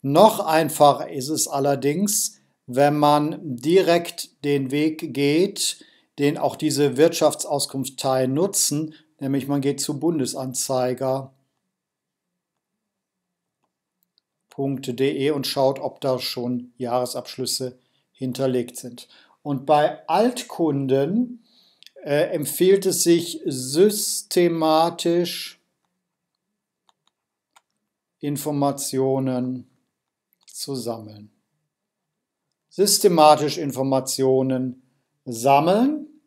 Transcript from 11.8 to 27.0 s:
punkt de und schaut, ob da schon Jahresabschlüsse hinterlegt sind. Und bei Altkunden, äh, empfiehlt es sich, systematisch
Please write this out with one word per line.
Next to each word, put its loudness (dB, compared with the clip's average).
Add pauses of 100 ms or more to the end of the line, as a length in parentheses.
punkt -6
de 0
und -4
schaut, 0
ob -10
da -2
schon -6
Jahresabschlüsse -6 (340)
hinterlegt -4
sind. -16 (340)
Und -4
bei 2
Altkunden, 0 (640)
äh, 0
empfiehlt 2
es 0
sich, 0
systematisch 0 (2500)